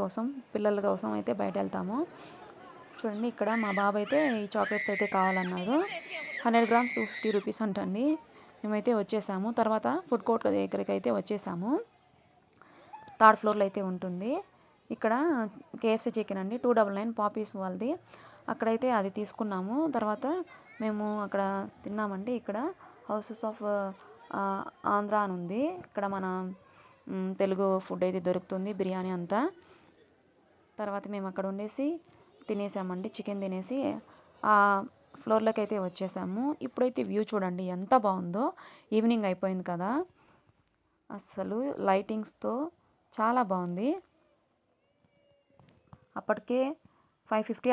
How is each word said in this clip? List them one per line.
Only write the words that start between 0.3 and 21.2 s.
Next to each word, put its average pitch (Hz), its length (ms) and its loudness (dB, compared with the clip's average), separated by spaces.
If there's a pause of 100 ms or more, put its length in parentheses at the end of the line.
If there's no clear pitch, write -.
పిల్లల 208 340 2
కోసం 196 200 0 (100)
అయితే 208 220 -2
బయట 190 220 0
వెళ్తాము. 190 340 -2 (1040)
చూడండి, 220 340 -4
ఇక్కడ 208 160 0 (160)
మా 202 60 0 (100)
బాబు 202 200 4
అయితే 208 180 2 (200)
ఈ 208 60 -2 (100)
చాక్లెట్స్ 208 380 0
అయితే 202 140 2 (100)
కావాలన్నాడు. 185 580 2 (680)
హండ్రెడ్ 233 260 6
గ్రామ్స్ 240 260 4
టూ 226 140 0
ఫిఫ్టీ - 260 -2
రూపీస్ 202 300 -2
అంటండి. 196 380 -2 (560)
మేమైతే 214 400 2
వచ్చేసాము. 202 480 0 (120)
తర్వాత 220 280 2 (200)
ఫుడ్ 240 200 0
కోర్ట్ 226 180 2 (100)
దగ్గరికి 196 400 0
అయితే 196 220 0
వచ్చేసాము. 190 520 -4 (1500)
థర్డ్ 220 220 10
ఫ్లోర్లో 214 260 4
అయితే 196 220 -4
ఉంటుంది. 185 420 -4 (640)
ఇక్కడ 220 160 0 (680)
కేఎఫ్సీ 226 340 2
చికెన్ 202 260 -2
అండి, 202 220 -4
టూ 240 140 6
డబల్ 202 200 4
నైన్ 226 140 -4 (100)
పాపీస్ 208 300 -2 (100)
వాళ్ళది. 190 280 -4 (640)
అక్కడైతే 226 460 0
అది 196 200 0
తీసుకున్నాము. 208 580 -4 (200)
తర్వాత 214 300 -2 (560)
మేము 214 240 -2 (200)